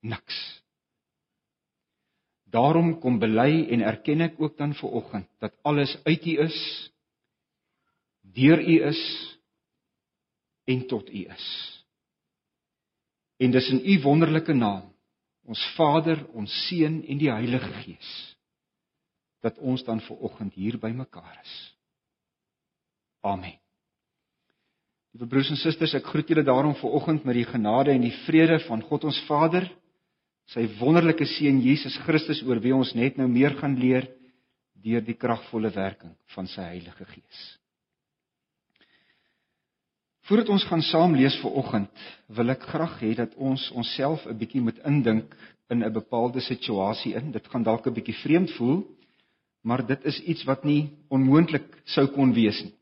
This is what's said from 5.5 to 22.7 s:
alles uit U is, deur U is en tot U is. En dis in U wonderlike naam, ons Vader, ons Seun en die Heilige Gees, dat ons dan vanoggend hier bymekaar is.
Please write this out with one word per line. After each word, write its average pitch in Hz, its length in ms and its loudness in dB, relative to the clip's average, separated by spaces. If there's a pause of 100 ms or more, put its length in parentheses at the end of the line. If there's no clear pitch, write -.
alles 143 300 0 (120)
uit 160 200 0
U 165 100 -2 (100)
is, 160 140 -6 (1600)
deur 131 380 4
U 160 180 4 (120)
is 156 140 -4 (1600)
en 127 200 -2
tot 107 220 -8
U 101 140 -12
is. - 240 -16 (1900)
En 127 160 4
dis 127 160 2
in 127 80 2
U 190 240 4
wonderlike 156 500 2
naam, 104 360 0 (580)
ons 113 140 -10 (160)
Vader, 160 480 2 (100)
ons 107 160 -10 (160)
Seun 160 400 0
en 143 140 -4
die 147 100 2
Heilige 120 480 -4
Gees, - 320 -18 (1300)
dat 113 140 -4
ons 127 260 -4
dan 113 200 -6
vanoggend 110 500 -10
hier 107 260 -6
bymekaar 113 600 -12
is. - 160 -20 (1700)